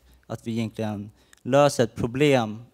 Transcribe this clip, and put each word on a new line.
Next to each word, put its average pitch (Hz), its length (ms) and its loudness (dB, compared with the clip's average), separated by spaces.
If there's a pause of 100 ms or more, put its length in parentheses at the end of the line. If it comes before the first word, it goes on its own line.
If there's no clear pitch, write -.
(280)
att 113 200 -12
vi 117 40 -6
egentligen 107 600 -6 (300)
löser 139 420 2
ett - 120 -2
problem 123 800 0